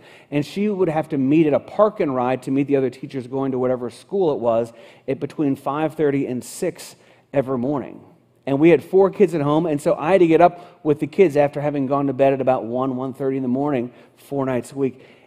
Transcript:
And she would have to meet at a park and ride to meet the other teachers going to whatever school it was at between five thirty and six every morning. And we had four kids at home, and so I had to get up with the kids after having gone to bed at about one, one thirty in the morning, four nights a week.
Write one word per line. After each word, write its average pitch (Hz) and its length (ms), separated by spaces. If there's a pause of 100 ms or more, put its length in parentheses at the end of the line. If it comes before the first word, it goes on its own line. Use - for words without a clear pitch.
(300)
And 147 160
she 208 240
would 185 180
have 156 220
to 147 80
meet 147 280
at 147 60
a 143 80
park 208 400
and 147 140
ride 127 300
to 143 60
meet 139 160
the 139 100
other 131 120
teachers 135 380
going 135 260
to 127 60
whatever 123 320
school 185 420
it 110 80
was 120 320 (340)
at - 140
between 139 340
five 143 420
thirty 139 280
and 120 180
six - 540 (380)
every 135 240
morning. 127 420 (460)
And 135 120
we 160 120
had 147 120
four 190 280
kids 175 240
at 156 80
home, 151 240
and 147 160
so 160 140
I 151 160
had 190 80
to 175 60
get 160 140
up - 420
with 147 160
the 165 80
kids 147 300
after 143 240
having 143 260
gone 139 200
to 135 80
bed 135 180
at 135 80
about 127 240
one, 127 320
one 131 160
thirty 135 240
in 135 60
the 131 80
morning, 127 420 (240)
four 139 300
nights 127 260
a 135 40
week. 135 280 (220)